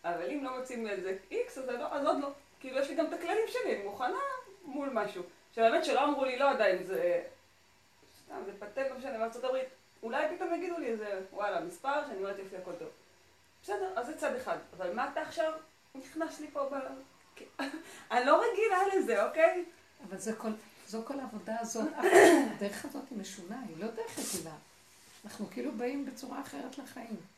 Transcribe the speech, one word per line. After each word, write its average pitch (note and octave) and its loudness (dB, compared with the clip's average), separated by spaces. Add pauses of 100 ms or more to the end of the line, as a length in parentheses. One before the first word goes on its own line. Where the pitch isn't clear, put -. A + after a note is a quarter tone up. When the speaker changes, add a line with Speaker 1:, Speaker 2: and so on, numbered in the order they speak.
Speaker 1:
אבל E3+ -2
אם C#4+ -4
לא C4 -4
מציעים B3 -6
לי G#3 -4
על F#3 -4
זה F#3+ -4 (140)
איקס, A4 -4
אז B3+ -6
אני A#3+ -4
לא, D4+ -4
אז C#4 0
עוד D#4+ 4
לא." C#4 -4 (300)
כאילו, C4 -2
יש C#4+ 2
לי C#4+ -6
גם D#4+ 4
את - -4
הכללים G4+ 0
שלי, G4+ 0
אני G3+ -6
מוכנה B3 -2 (480)
מול C#4 -4
משהו. G3+ -2 (320)
שבאמת A#3 6
שלא C4 4
אמרו C#4 4
לי, B3+ 0
לא C#4 8
עדיין, G3 4
זה... F3 2 (1000)
סתם, - -16 (100)
זה G3 -8
פטנט, C4 -4
לא A#3+ -10
משנה, A#3 -8
בארצות A3+ -2
הברית, C4 0 (360)
אולי D4+ 0
פתאום F4 -2
יגידו E4+ -2
לי C#4 -2
איזה, G#3 -2 (120)
וואלה, F3+ 0
מספר, C#4 -2
שאני G3 -8
אומרת, G3 -4
"יופי, F#3+ -10
הכל F#3 -10
טוב." D#3+ -10 (760)
בסדר, F#4+ -2
אז A#3+ -2
זה D#4 -8
צד - 0
אחד. E3+ -2 (200)
אבל F3+ -2
מה C4+ -2
אתה D#4+ -2
עכשיו D#4+ -2 (440)
נכנס D#4 -6
לי D4+ -10
פה C#4 -2
ב-, - -10 (200)
<laughs> - -8
אני B3 4
לא D#4 8
רגילה G#4+ 4 (200)
לזה, A3 4
אוקיי? F4 4 (440)
Speaker 2:
אבל F#3+ -8
זה A3 -4
כל... A3 -4 (380)
זו A3 -6
כל C#4 -6
העבודה A3 -8
הזאת. A3+ -2 (360)
<coughs> C#4 8
הדרך G3+ -4
הזאת C#4+ -8
היא A#3 -10
משונה, G3 -10
היא D#3 -12
לא A3 -4
דרך A3+ -8
רגילה. D#3+ -6 (720)
אנחנו G#3 -10
כאילו B3 -6
באים B3+ -4
בצורה C4+ -10
אחרת C#4 -10
לחיים. A3+ -12 (200)